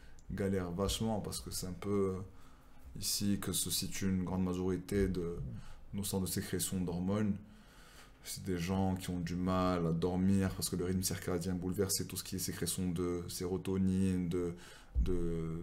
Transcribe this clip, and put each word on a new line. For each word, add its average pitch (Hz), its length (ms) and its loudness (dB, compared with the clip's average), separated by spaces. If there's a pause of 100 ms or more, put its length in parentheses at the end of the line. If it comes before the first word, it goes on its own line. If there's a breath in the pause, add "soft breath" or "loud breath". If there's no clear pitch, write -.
(300 loud breath)
galèrent 95 400 0
vachement 98 500 0
parce 87 200 -6
que 90 100 -10
c'est - 160 -4
un 90 140 -4
peu, 98 340 2
euh, 92 60 -4 (800 loud breath)
ici 101 400 2
que 95 140 -2
se 85 160 0
situe 92 400 -2
une 92 140 2
grande 92 200 0
majorité 92 640 2
de 87 280 -2 (580 loud breath)
nos 98 100 -2
centres 95 220 0
de 82 40 -2
sécrétion 95 500 -2
d'hormones. 95 540 2 (880 loud breath)
C'est - 220 -10
des 92 140 0
gens 95 360 2
qui 92 140 -4
ont 90 120 -2
du 87 160 -2
mal 92 500 2
à 82 60 2
dormir 92 580 4
parce - 180 -4
que 92 80 -2
le 87 80 0
rythme 92 180 2
circadien 90 520 0
bouleversé, 92 520 0
tout - 100 -6
ce - 80 -6
qui - 120 -6
est 87 40 -2
sécrétion 90 500 -2
de 87 380 0
sérotonine, 92 1000 2
de, 87 240 0 (480 loud breath)
de 85 640 2